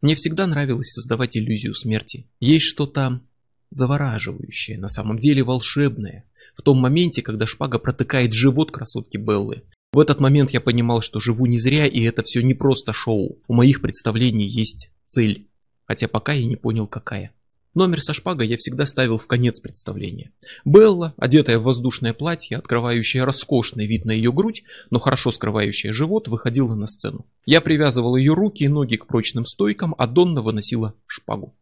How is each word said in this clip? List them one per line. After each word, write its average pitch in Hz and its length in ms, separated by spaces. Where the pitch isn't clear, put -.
Мне 151 140
всегда 165 320
нравилось 139 440
создавать 120 440
иллюзию 110 380
смерти. - 540
Есть 156 260
что-то 135 560
завораживающее, 131 1080
на 98 100
самом 107 300
деле 135 260
волшебное, 117 840
в - 60
том 139 180
моменте, 156 420
когда 110 240
шпага 120 340
протыкает 127 540
живот 131 380
красотки - 460
Беллы. 107 460
В - 80
этот 151 200
момент 139 320
я 123 100
понимал, 117 400
что - 180
живу 120 260
не 120 120
зря, 139 300
и - 140
это 117 220
все - 180
не 127 120
просто 127 400
шоу. 104 540
У 120 60
моих 127 280
представлений 110 640
есть 110 440
цель, - 420
хотя 110 220
пока 117 260
я 131 120
не 120 100
понял, 110 320
какая. 104 460
Номер 170 260
со - 120
шпагой 143 340
я 117 100
всегда 127 280
ставил 123 320
в - 100
конец 123 320
представления. - 720
Белла, 175 520
одетая 127 420
в 110 40
воздушное 120 500
платье, 160 440
открывающее 120 680
роскошный 123 640
вид 104 200
на 110 60
ее 113 220
грудь, 214 300
но 117 100
хорошо 127 320
скрывающее 104 640
живот, 165 340
выходила 117 480
на 107 120
сцену. - 400
Я 156 160
привязывал 131 540
ее 135 180
руки 196 300
и 143 40
ноги 139 280
к - 100
прочным 117 400
стойкам, 196 520
а 123 100
Донна 160 340
выносила 110 540
шпагу. - 560